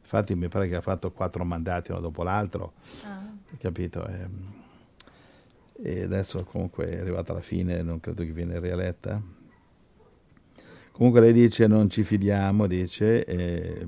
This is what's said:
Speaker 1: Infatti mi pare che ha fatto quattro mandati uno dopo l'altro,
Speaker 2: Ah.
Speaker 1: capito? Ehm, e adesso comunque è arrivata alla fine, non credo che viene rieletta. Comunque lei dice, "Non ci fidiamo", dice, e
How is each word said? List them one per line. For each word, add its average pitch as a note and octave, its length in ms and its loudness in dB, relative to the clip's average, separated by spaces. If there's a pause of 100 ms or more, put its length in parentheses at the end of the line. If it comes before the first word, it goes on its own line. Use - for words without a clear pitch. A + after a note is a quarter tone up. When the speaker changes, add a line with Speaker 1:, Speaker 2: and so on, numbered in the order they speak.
Speaker 1:
Infatti G#2+ 340 -2
mi F2 140 -2
pare F#2+ 200 -2
che F2 80 -4
ha F2 40 -4
fatto F#2 320 -4
quattro F2+ 320 -6
mandati F2 460 -6
uno F2+ 100 -6
dopo E2+ 220 -8
l'altro, F2+ 500 -4 (320)
Speaker 2:
Ah. G3+ 180 -14 (360)
Speaker 1:
capito? F2 480 -8
Ehm, F#2 460 -12 (1300)
e F#2 220 -6
adesso F#2 400 -4
comunque F2+ 440 -6
è F2 120 -8
arrivata F2+ 320 -6
alla F2 100 -8
fine, F2 400 -4
non E2 180 -6
credo E2+ 240 -6
che D#2+ 80 -8
viene F2 260 -6
rieletta. F2+ 760 -6 (1600)
Comunque A#2+ 240 8
lei A#2 140 10
dice, A#2 320 8
"Non G#2+ 240 6
ci A2 140 -2
fidiamo", G2+ 640 2
dice, F#2 600 0
e F2 600 -4